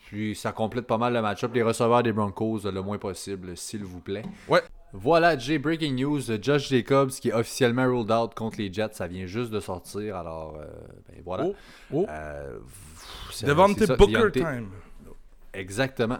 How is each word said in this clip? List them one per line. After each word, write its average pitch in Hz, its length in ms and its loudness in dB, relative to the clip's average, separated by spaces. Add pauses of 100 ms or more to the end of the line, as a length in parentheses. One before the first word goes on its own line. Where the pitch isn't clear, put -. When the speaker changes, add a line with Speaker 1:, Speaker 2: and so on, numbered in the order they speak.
Speaker 1:
puis 104 280 -4
ça 107 160 -4
complète 110 360 -4
pas 113 120 2
mal 120 140 2
le 120 80 2
match-up. 110 340 -2
Les 120 80 4
receveurs 117 400 4
des 117 100 2
Broncos, 107 520 -2
le 95 180 -4
moins 101 160 -4
possible, 92 580 -8
s'il 104 280 -10
vous 90 160 -12
plaît. 101 220 -6 (260)
Speaker 2:
Ouais. 170 140 4 (340)
Speaker 1:
Voilà, 160 400 6
Jay, 135 220 0
breaking 151 360 0
news. 139 260 0 (200)
Josh 139 280 2
Jacobs 135 420 4
qui 123 200 -2
est - 20 2
officiellement 120 520 2
ruled 120 280 2
out 117 220 2
contre 113 240 -6
les 101 140 -4
Jets. 107 200 -4
Ça 90 160 -6
vient 92 180 -8
juste 110 240 -4
de 107 80 -2
sortir, 98 580 -6
alors, 80 400 -10
euh, 76 100 -12 (420)
ben - 160 -20
voilà. 90 220 -2
Speaker 2:
Oh, 403 80 -2 (380)
oh. 175 160 2
Speaker 1:
Euh, 71 520 -8
pff, - 720 -16
c'est, 113 140 -6
Speaker 2:
Devante 185 300 6
Speaker 1:
c'est 208 100 6
ça, 127 100 4
Speaker 2:
Booker 202 160 8 (180)
Speaker 1:
Deontay 127 100 0
Speaker 2:
time. 123 280 -4 (840)
Speaker 1:
Exactement. 110 680 -2